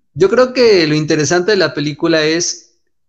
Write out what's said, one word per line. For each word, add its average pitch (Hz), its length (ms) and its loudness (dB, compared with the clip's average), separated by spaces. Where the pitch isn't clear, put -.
Yo 180 160 0
creo 247 240 2
que 220 340 4
lo 151 60 0
interesante 156 580 0
de 208 60 0
la 160 160 0
película 156 500 -2
es, 165 540 -6